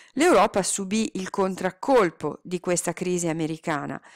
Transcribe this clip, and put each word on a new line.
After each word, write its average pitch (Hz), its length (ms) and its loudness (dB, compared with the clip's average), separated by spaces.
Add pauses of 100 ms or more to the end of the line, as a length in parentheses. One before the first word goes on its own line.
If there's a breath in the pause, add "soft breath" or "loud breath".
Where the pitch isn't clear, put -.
(140 loud breath)
l'Europa 233 480 4
subì 202 520 -2
il 185 160 -6
contraccolpo 185 1120 0
di 175 180 -6
questa 175 320 -2
crisi 175 360 -2
americana. 156 720 -4 (160 loud breath)